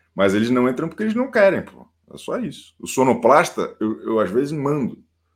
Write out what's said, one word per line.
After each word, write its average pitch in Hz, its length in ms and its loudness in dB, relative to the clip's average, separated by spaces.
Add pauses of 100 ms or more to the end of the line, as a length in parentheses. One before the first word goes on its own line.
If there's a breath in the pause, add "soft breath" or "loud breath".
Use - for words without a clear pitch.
(160)
Mas 95 180 2
eles 110 160 0
não 123 200 2
entram 135 180 -4
porque 165 160 -10
eles 220 120 -2
não 254 140 -4
querem, 190 340 2
pô. - 220 -20 (280)
É - 40 -18
só - 220 -8
isso. - 400 -12
O - 80 -14
Sonoplasta, 127 920 2
eu, 110 240 -4
eu 110 180 0
às 101 100 -2
vezes 139 220 -2
mando, 143 500 -4 (320)